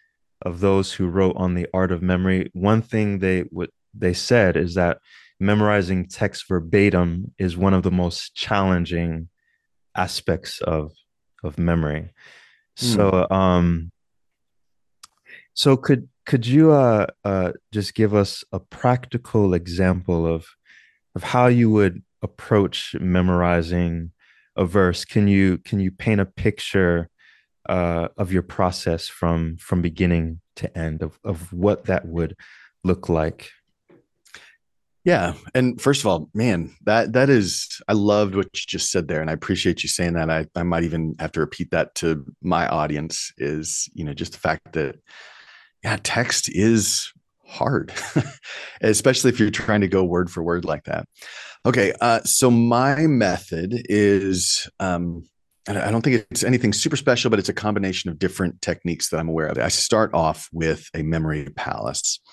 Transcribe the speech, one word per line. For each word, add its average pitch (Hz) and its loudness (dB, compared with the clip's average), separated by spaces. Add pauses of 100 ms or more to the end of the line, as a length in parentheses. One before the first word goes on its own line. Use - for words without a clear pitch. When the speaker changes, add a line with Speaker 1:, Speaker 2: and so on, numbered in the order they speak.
(440)
Speaker 1:
of 87 -8
those 98 2
who 92 -2
wrote 95 2
on 90 0
the 87 -4
art 92 0
of 87 -4
memory, 92 0
one 107 2
thing 104 -2
they 92 0
would, 90 -8 (240)
they 90 0
said 98 4
is 85 -2
that 87 0 (400)
memorizing 98 2
text - -6
verbatim 90 2
is 87 -2
one 98 4
of 92 4
the 92 0
most 90 -2
challenging 85 -2 (680)
aspects - -4
of, 78 -2 (520)
of 78 -8
memory. 82 -2 (680)
Speaker 2:
Hmm. 123 -4
Speaker 1:
So, 98 4
um, 87 2 (1600)
so 135 4
could, 135 0 (160)
could 120 0
you, 156 6
uh, 120 4 (160)
uh, 95 -2 (180)
just 104 -4
give 107 2
us 101 0
a 92 -6
practical 120 0
example 87 0
of, 82 -4 (680)
of - -10
how 123 4
you 120 4
would 101 2 (180)
approach - -2
memorizing 87 0 (440)
a 92 0
verse? 90 2
Can 104 2
you, 98 4
can - -4
you 95 -2
paint 107 0
a 95 0
picture, 87 0 (600)
uh, 87 0 (100)
of 90 -4
your 90 2
process 90 -2
from, 82 -2
from - -2
beginning 85 0 (160)
to - -10
end 80 -6
of, 82 -10
of 87 -8
what 95 0
that 90 0
would 82 -4 (520)
look 92 -2
like? 80 -2 (1600)
Speaker 2:
Yeah. 95 2 (200)
And 123 0
first 139 2
of 110 -2
all, 82 0
man, 104 -2
that, 107 2
that 131 4
is, 101 0
I 104 0
loved 104 2
what 98 -2
you - -10
just - -6
said 85 -2
there. 80 -4
And 78 -4
I 78 -4
appreciate 87 -2
you 80 -6
saying 87 -2
that. 82 -2
I, 80 -2
I 87 -4
might 85 0
even 80 -4
have 78 -8
to - -6
repeat 80 -6
that 82 -2
to 80 -4 (160)
my 85 0
audience 76 -4
is, 76 -6
you 85 -10
know, 71 -6
just 82 -10
the - -20
fact - -4
that, 71 -4 (840)
yeah, 110 -4
text - -2
is 107 0 (320)
hard, - -4 (440)
<laughs> - -18
especially 127 2
if 120 2
you're 104 4
trying 104 0
to 98 2
go 95 2
word 87 0
for 85 -8
word 87 -2
like 78 -6
that. - -8 (580)
Okay. 117 2
Uh, 113 4
so - 2
my 127 4
method 104 -2
is, 98 2 (120)
um, 87 -4 (440)
and 101 -4
I 104 -2
don't 113 0
think 123 2
it's - -4
anything 117 2
super 151 -2
special, 123 0
but 107 4
it's 95 -2
a - -2
combination 98 -4
of 78 -8
different 92 -4
techniques 85 -4
that 80 -4
I'm 82 -4
aware 80 -2
of. - -6
I 64 0
start - 0
off 80 -2
with 80 -4
a 82 -6
memory 78 -4 (100)
palace. - -6 (140)